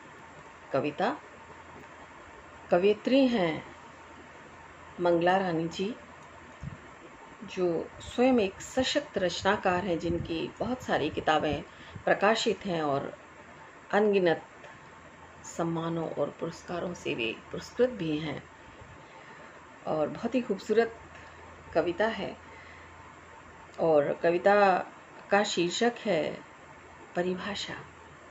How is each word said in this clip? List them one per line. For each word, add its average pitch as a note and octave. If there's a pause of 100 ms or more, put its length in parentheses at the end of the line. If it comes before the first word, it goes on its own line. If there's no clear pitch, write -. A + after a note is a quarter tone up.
(720)
कविता। D3 (1500)
कवयित्री G#3
हैं F3+ (1400)
मंगला F3
रानी E3+
जी, F#3+ (1500)
जो F3+ (120)
स्वयं B3
एक G3
सशक्त -
रचनाकार F#3
हैं, E3+
जिनकी E3+
बहुत A#3+
सारी D#3+
किताबें D#3 (440)
प्रकाशित G#3
हैं E3+
और C#3 (800)
अनगिनत G3 (1120)
सम्मानों E3
और D3
पुरस्कारों F3
से D3
वे A2+ (160)
पुरस्कृत A#3+
भी E3
हैं। D3+ (1400)
और D3+
बहुत F3+
ही B3+
खूबसूरत G#3+ (720)
कविता E3+
है G3 (1400)
और D3+
कविता F#3 (540)
का G3+
शीर्षक G#3
है E3 (760)
परिभाषा। F#3 (580)